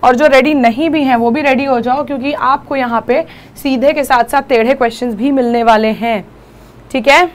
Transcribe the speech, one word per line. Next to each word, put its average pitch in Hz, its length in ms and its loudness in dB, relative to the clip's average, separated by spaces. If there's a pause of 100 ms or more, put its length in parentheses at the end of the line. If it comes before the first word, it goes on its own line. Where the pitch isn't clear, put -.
और 247 120 4
जो 294 100 2
ready 277 280 4
नहीं 254 360 0
भी 302 120 0
हैं 262 140 2
वो 233 140 0
भी 294 120 -2
ready 277 220 0
हो 262 160 0
जाओ, 254 240 -2
क्योंकि 269 280 -6
आपको 277 440 -2
यहाँ 233 300 -2
पे 294 200 -2 (360)
सीधे 269 300 0
के 294 120 -2
साथ-साथ 262 380 0
टेढ़े 240 320 0
questions 240 400 -4
भी 233 160 -2
मिलने 240 320 0
वाले 220 260 4
हैं, 220 400 -4 (640)
ठीक 262 180 -2
है। 330 260 4